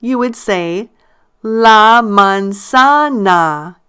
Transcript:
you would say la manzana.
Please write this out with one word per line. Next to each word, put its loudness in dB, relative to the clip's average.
you -6
would -4
say -6
la 4
manzana. 0